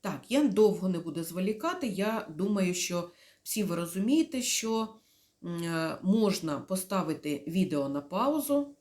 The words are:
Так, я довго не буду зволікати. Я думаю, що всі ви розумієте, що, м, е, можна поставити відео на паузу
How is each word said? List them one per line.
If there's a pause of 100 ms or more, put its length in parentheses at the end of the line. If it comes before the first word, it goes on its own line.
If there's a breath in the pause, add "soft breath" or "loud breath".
Так,
я
довго
не
буду
зволікати.
Я (100)
думаю,
що (320 loud breath)
всі
ви
розумієте,
що, (500 soft breath)
м,
е,
можна
поставити
відео
на
паузу